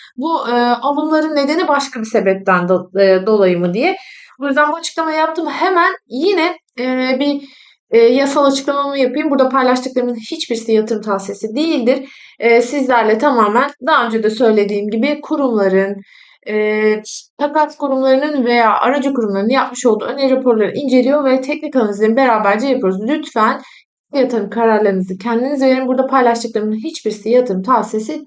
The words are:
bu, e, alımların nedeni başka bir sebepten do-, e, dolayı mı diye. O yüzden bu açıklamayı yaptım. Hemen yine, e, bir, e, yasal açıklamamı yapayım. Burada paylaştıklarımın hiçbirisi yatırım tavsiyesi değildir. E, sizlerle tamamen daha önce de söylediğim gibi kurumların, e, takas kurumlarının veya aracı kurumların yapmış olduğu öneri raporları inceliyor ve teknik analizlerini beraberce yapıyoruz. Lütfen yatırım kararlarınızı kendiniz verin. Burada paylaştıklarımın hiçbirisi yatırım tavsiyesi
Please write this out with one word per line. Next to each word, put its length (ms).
bu, 320
e, 120
alımların 760
nedeni 320
başka 320
bir 40
sebepten 640
do-, 360
e, 240
dolayı 320
mı 160
diye. 220
O 60
yüzden 260
bu 40
açıklamayı 420
yaptım. 280
Hemen 460
yine, 480
e, 400
bir, 220
e, 80
yasal 460
açıklamamı 540
yapayım. 320
Burada 180
paylaştıklarımın 680
hiçbirisi 420
yatırım 300
tavsiyesi 520
değildir. 540
E, 240
sizlerle 560
tamamen 520
daha 200
önce 160
de 80
söylediğim 600
gibi 300
kurumların, 760
e, 540
takas 380
kurumlarının 680
veya 340
aracı 360
kurumların 340
yapmış 380
olduğu 180
öneri 260
raporları 440
inceliyor 500
ve 160
teknik 360
analizlerini 400
beraberce 500
yapıyoruz. 320
Lütfen 520
yatırım 360
kararlarınızı 680
kendiniz 440
verin. 240
Burada 200
paylaştıklarımın 720
hiçbirisi 540
yatırım 320
tavsiyesi 640